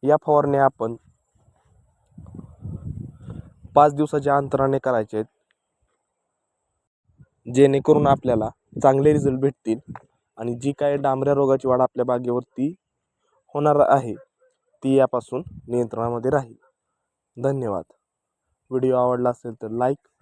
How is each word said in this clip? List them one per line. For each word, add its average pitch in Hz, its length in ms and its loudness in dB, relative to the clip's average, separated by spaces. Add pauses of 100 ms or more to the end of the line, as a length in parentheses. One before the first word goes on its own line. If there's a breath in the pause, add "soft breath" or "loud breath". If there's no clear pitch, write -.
या 147 140 4 (100)
फवारण्या 143 380 2
आपण 117 320 -2 (2750 loud breath)
पाच 147 200 4
दिवसाच्या 143 420 -2
अंतराने 135 420 0
करायचे 117 380 -4
आहेत, 107 100 -4 (2250)
जेणेकरून 139 520 4
आपल्याला 123 420 0 (340)
चांगले 139 300 4
रिझल्ट 139 280 0
भेटतील 131 380 -2 (580)
आणि 117 180 -6
जी 127 180 -6
काय 143 240 -2
डांबऱ्या 139 380 0
रोगाची 135 340 2
वाढ 127 120 2
आपल्या 127 240 0
बागेवरती 123 720 -4 (800)
होणार 147 220 2 (120)
आहे, 120 260 2 (720)
ती 135 100 2
यापासून 127 480 0 (260)
नियंत्रणामध्ये 117 640 -4
राहील. 131 240 -2 (880)
धन्यवाद. 120 420 -4 (840)
व्हिडिओ 127 260 0
आवडला 123 340 0
असेल 120 240 -10
तर 110 140 -12
like 123 400 -4 (140)